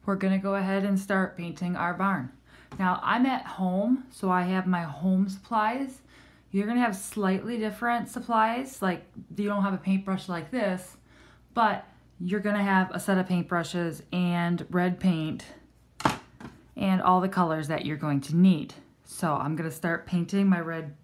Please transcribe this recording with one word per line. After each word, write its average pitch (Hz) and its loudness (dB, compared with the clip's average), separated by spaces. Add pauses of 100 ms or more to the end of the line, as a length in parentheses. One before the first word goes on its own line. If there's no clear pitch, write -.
we're 196 0
gonna 190 0
go 196 -2
ahead 196 0
and 196 2
start 190 0
painting 175 -6
our 175 -2
barn. 180 -2 (480)
Now, 185 0
I'm 240 2
at 254 -2
home, 196 0
so - -2
I 180 4
have 185 0
my 180 2
home 185 0
supplies. 233 -2 (500)
You're 196 0
gonna 240 0
have 233 2
slightly 196 -2
different 233 -2
supplies, 233 0
like, 180 0 (300)
you 202 -2
don't 202 0
have 196 0
a 185 -2
paintbrush 190 -2
like 170 -6
this, 190 -2 (580)
but 214 2 (360)
you're 180 0
gonna 208 0
have 190 4
a 180 -6
set 190 2
of 185 0
paintbrushes 170 0 (120)
and 175 0
red 180 0
paint 160 0 (1300)
and 190 2
all 185 6
the 185 2
colors 160 0
that 156 -4
you're 151 -2
going 147 0
to 151 -4
need. 175 6 (300)
So - -4
I'm 147 -2
gonna 165 -4
start 165 -4
painting 190 0
my 175 4
red 160 -8